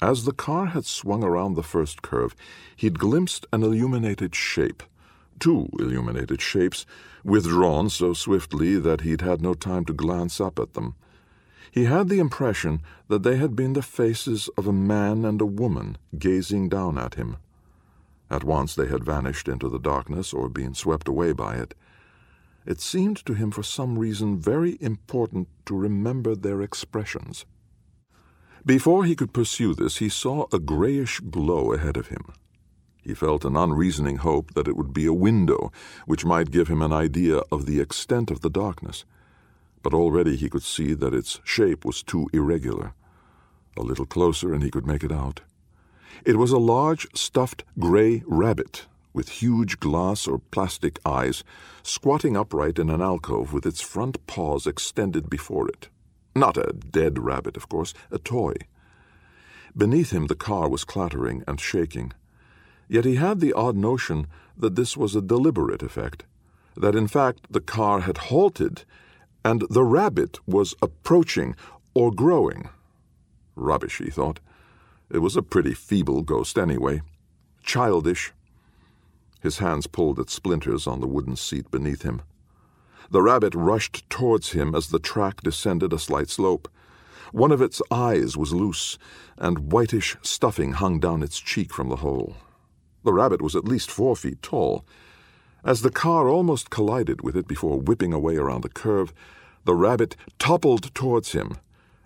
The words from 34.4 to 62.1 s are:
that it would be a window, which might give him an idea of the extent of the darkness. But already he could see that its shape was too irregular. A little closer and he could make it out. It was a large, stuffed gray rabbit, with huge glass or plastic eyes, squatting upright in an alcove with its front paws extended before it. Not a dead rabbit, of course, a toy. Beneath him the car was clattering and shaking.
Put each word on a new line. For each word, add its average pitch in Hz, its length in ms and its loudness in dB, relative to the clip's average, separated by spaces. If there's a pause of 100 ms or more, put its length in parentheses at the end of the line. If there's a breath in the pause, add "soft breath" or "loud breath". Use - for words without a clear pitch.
that 73 160 -2
it - 80 -2
would 69 160 -4
be 78 140 0
a 80 80 4
window, 92 580 2 (320 loud breath)
which 80 220 -2
might 82 240 2
give 80 180 2
him 78 140 2
an 78 100 2
idea 78 460 2 (120)
of 73 140 -2
the 73 160 0
extent 117 500 -2
of 76 120 -6
the 80 80 0
darkness. 92 560 -6 (760 soft breath)
But - 120 0
already 82 420 4
he 71 140 -2
could - 120 -4
see 78 300 -2
that 67 220 -2
its - 280 -4
shape 90 440 0
was - 160 -6
too 85 320 -4
irregular. 67 580 -2 (840 soft breath)
A 58 40 -4
little 65 220 -4
closer 85 480 2
and 73 100 0
he 67 80 0
could 62 160 -4
make 73 160 -2
it 73 80 -4
out. 69 300 -6 (840 loud breath)
It 117 100 6
was 120 160 4
a 135 60 6
large, 131 560 2
stuffed - 500 -2 (140)
gray 110 480 4
rabbit, 90 600 0 (280)
with - 260 -8
huge 117 400 0
glass 87 480 -2
or 67 100 -2 (120)
plastic - 560 -4
eyes, 64 360 -2 (400 loud breath)
squatting 139 540 0
upright 82 420 -2
in 80 120 2
an 80 100 0
alcove 80 540 -2
with 69 100 -2
its 82 160 -4
front 120 460 -6
paws 73 400 -4
extended 80 640 -4
before 71 380 -4
it. - 200 -12 (480)
Not 131 220 2
a - 160 -2
dead 80 440 0
rabbit, 65 380 -4
of - 120 -16
course, - 260 -6 (160 loud breath)
a - 80 -4
toy. 117 360 -2 (1200 soft breath)
Beneath 127 380 2
him 80 140 0
the 71 80 0
car 92 340 -2
was 69 160 -2
clattering 64 640 -4
and 71 100 -4
shaking. 73 540 -4 (720 soft breath)